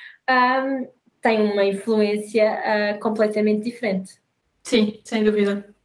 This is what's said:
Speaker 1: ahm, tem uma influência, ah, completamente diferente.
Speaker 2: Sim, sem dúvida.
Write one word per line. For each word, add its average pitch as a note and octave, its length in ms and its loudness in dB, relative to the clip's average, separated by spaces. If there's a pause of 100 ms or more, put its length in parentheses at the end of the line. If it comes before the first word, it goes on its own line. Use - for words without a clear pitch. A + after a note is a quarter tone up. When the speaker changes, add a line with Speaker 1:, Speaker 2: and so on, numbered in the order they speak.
(280)
Speaker 1:
ahm, C4 600 0 (340)
tem A3 200 2
uma G3+ 240 2
influência, G#3+ 880 0 (440)
ah, - 40 -12
completamente G#3+ 640 0
diferente. G3 560 -6 (440)
Speaker 2:
Sim, G#3+ 400 0
sem A3 220 -4
dúvida. G3+ 600 -2